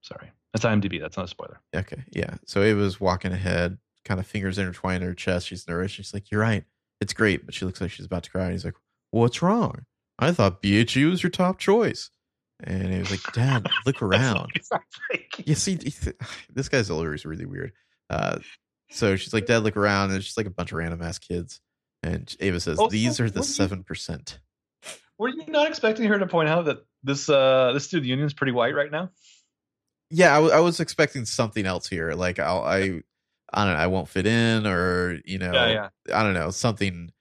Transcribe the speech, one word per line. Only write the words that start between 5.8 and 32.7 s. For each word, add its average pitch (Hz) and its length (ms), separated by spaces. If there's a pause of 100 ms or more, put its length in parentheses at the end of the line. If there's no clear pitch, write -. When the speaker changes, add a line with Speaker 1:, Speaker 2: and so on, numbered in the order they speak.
Speaker 2:
She's - 240
like, 98 160
"You're 107 100
right. 107 240 (360)
It's 101 120
great," 98 320
but - 100
she - 120
looks 90 140
like 87 100
she's 95 160
about 87 180
to - 60
cry. 92 140
And 92 80
he's 92 120
like, 95 120 (340)
"What's 117 320
wrong? 196 420 (340)
I 160 140
thought 98 300
B 101 160
H 117 180
U 143 140
was 180 120
your 180 80
top 185 280
choice." - 520 (500)
And 92 320
he 92 80
was 95 100
like, 95 120 (100)
"Dad, 120 320
Speaker 1:
<laughs> - 220
Speaker 2:
look 143 100
Speaker 1:
That's - 40
what 117 60 (100)
Speaker 2:
around." 117 380
Speaker 1:
he - 80
sounds - 200 (280)
like. - 360
Speaker 2:
You 151 80
see, - 180
he 170 180
th-, - 260 (180)
<sighs> - 200
this 139 140
guy's 113 220
always 78 360
really 82 200
weird. - 260 (360)
Uh, 50 300 (520)
so 98 260
she's - 180
like, 107 120
"Dad, 117 180
look 107 120
around." 101 340
And 95 80
it's 95 80
just, - 100
like, 110 100
a 98 40
bunch 90 220
of 85 60
random 85 240
ass 82 160
kids. - 420 (420)
And 85 380
Ava 90 200
says, 80 180
Speaker 1:
Also, - 120
Speaker 2:
"These 113 300
are 117 80
the - 120
Speaker 1:
were - 60
you - 60
Speaker 2:
seven 95 320
percent." - 540 (800)
Speaker 1:
were 226 100
you 320 200
not 302 180
expecting 233 400
her 208 100
to 196 120
point 160 200
out 165 180
that 135 120 (240)
this, 139 260
uh, 131 440
this 139 120
student 156 220
union 131 180
is 147 80
pretty 135 200
white 123 240
right 147 160
now? 170 180 (1000)
Speaker 2:
Yeah, 165 200
I, 139 60
w-, 156 160
I 151 80
was 170 180
expecting 143 460
something 110 420
else 92 220
here. 82 240
Like, 90 260
I'll, 82 240
I, 92 400 (500)